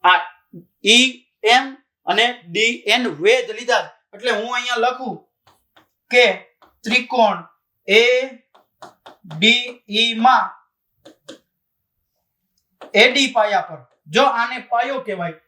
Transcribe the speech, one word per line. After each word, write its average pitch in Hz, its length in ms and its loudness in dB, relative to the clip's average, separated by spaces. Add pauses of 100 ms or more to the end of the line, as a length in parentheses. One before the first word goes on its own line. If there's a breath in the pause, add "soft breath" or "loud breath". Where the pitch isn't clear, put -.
(100)
આ 180 80 4 (760)
ઈ 254 140 4 (460)
એમ 269 100 2 (460)
અને 214 160 2 (260)
ડી 220 200 0 (220)
એન 247 80 -2 (200)
વેધ 240 360 2
લીધા 240 280 -2
છે. - 40 -20 (240)
એટલે 233 240 -6
હું 233 180 -8
અહીંયા 240 280 -4
લખું 247 320 -4 (960)
કે 247 120 6 (600)
ત્રિકોણ 233 540 0 (500)
એ 214 140 6 (1300)
ડી 233 300 2 (380)
ઈ 233 120 -2 (100)
માં 247 220 4 (2500)
એ - 100 8
ડી 262 260 0
પાયા 208 320 0
પર, 147 120 -16 (340)
જો 262 100 4 (160)
આને 240 160 -4 (160)
પાયો 262 340 -4
કહેવાય 175 300 -8 (120)